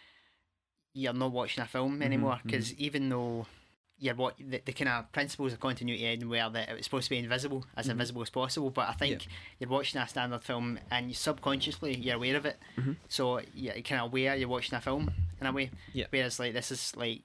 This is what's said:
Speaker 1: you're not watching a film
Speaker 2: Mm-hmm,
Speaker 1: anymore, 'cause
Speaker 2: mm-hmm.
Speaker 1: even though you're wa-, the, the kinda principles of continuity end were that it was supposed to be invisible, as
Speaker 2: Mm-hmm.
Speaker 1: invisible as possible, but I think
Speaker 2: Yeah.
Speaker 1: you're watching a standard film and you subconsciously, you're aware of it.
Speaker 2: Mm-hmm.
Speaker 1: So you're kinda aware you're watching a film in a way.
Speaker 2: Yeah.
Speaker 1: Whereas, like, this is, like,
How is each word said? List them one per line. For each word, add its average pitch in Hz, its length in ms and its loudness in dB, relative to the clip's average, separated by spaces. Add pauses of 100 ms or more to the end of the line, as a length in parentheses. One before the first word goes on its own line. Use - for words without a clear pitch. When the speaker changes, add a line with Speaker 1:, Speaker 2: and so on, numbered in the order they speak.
(960)
Speaker 1:
you're 131 180 0
not 131 200 2
watching 123 300 0
a 113 40 0
film 135 300 2
Speaker 2:
Mm-hmm, 147 80 0
Speaker 1:
anymore, 131 420 4
'cause 113 260 0
Speaker 2:
mm-hmm. 143 120 -6
Speaker 1:
even 139 260 0
though 120 360 0 (520)
you're 131 160 0
wa-, 123 240 2
the, 131 260 -4
the 135 80 -4
kinda 123 400 2
principles 143 400 0
of 117 80 -6
continuity 120 460 0
end 117 220 0
were 117 220 2
that 110 180 -2
it 113 80 -6
was - 80 -6
supposed 131 200 0
to - 60 -4
be 127 80 2
invisible, 127 460 0 (120)
as 131 100 -2
Speaker 2:
Mm-hmm. 131 60 4
Speaker 1:
invisible 120 300 0
as 110 80 -6
possible, 131 400 0
but 139 180 2
I - 40 -2
think - 300 0
Speaker 2:
Yeah. - 60 -12 (300)
Speaker 1:
you're 123 120 -4
watching 135 300 2
a 120 80 2
standard 123 360 -2
film 120 340 0 (120)
and 123 180 2
you 127 60 -6
subconsciously, 139 840 0
you're 123 200 2
aware 127 200 2
of 147 100 0
it. 143 120 0 (200)
Speaker 2:
Mm-hmm. 135 140 2 (160)
Speaker 1:
So 127 320 2 (140)
you're 117 280 -4
kinda 127 220 0
aware 131 320 2
you're 131 120 0
watching 123 260 0
a 120 60 0
film 139 320 0 (280)
in 135 60 0
a 131 60 2
way. 135 180 0 (220)
Speaker 2:
Yeah. 131 180 -2
Speaker 1:
Whereas, 127 280 2
like, 123 160 0
this 120 160 -2
is, - 260 -4
like, 117 280 -2